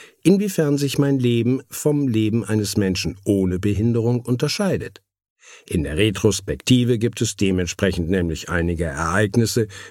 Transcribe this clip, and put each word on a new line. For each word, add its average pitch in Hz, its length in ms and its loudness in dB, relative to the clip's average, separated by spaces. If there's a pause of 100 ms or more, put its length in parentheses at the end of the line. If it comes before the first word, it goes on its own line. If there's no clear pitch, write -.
(220)
inwiefern 175 560 2
sich 139 200 -2
mein 139 200 2
Leben 120 500 2
vom 147 400 -2
Leben 110 340 0
eines 104 340 -2
Menschen 95 480 -2
ohne 92 360 0
Behinderung 113 600 0
unterscheidet. 135 840 -4 (680)
In 80 160 0
der 73 120 -4
Retrospektive 110 1040 2
gibt 107 220 -2
es 117 160 -2
dementsprechend 92 720 0
nämlich 87 400 -2
einige 85 360 -2
Ereignisse, 101 840 0 (220)